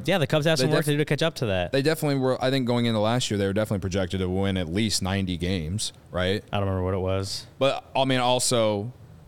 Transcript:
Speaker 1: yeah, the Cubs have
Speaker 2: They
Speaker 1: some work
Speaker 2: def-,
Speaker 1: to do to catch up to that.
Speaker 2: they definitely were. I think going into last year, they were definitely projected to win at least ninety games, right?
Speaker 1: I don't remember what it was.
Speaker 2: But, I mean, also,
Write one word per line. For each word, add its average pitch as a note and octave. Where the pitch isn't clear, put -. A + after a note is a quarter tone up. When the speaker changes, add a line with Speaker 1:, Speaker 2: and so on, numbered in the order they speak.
Speaker 1:
yeah, F3+
the C#3+
Cubs D#3
have D#3+
Speaker 2:
They C3
Speaker 1:
some C#3
work D3+
Speaker 2:
def-, D#3
Speaker 1:
to D3
do D3
to D3+
catch C#3+
up D#3+
to B2+
that. F#2
Speaker 2:
they C3+
definitely D3
were. C3
I C3
think C3
going A#2+
into A2+
last A2+
year, G#2+
they G2+
were G2
definitely G#2+
projected F#2+
to F#2
win F#2+
at E2+
least G#2
ninety F#2+
games, F2
right? F#2
Speaker 1:
I -
don't G2
remember F#2+
what F#2+
it F#2+
was. F#2+
Speaker 2:
But, C3+
I C3
mean, C3
also, A#2